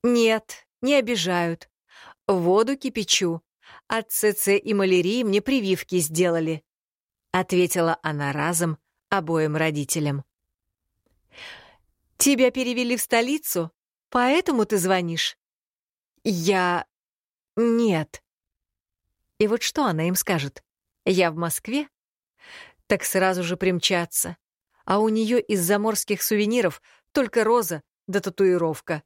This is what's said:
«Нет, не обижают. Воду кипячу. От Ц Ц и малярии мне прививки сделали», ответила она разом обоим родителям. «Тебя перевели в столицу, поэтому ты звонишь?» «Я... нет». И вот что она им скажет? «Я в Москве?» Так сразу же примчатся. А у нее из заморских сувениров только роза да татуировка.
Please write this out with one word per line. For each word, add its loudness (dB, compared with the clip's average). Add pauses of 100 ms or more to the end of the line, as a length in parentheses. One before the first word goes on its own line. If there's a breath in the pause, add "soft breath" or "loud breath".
«Нет, 0 (140)
не 0
обижают. -2 (560 loud breath)
Воду 2
кипячу. -2 (440 loud breath)
От -4
Ц 0
Ц 2
и 0
малярии 2
мне 2
прививки 0
сделали», 0 (680)
ответила 2
она -4
разом -2 (300)
обоим 0
родителям. -2 (1900 loud breath)
«Тебя 2
перевели -2
в -6
столицу, -2 (360)
поэтому 0
ты 0
звонишь?» -2 (840)
«Я... 0 (680)
нет». 0 (1160)
И 4
вот -2
что -2
она 0
им -2
скажет? -4 (420)
«Я 2
в -10
Москве?» -6 (1000 loud breath)
Так -2
сразу 0
же -4
примчатся. -2 (480)
А 0
у 2
нее 2
из 0
заморских -2
сувениров 0 (300 soft breath)
только 0
роза 0 (240)
да -2
татуировка. 0